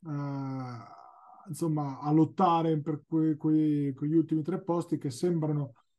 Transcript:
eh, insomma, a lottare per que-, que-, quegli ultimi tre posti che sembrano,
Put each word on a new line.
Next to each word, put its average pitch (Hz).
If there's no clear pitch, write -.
eh, 135
insomma, 151
a 147
lottare 160
per 147
que-, 156
que-, 151
quegli 151
ultimi 160
tre 170
posti 170
che 143
sembrano, 151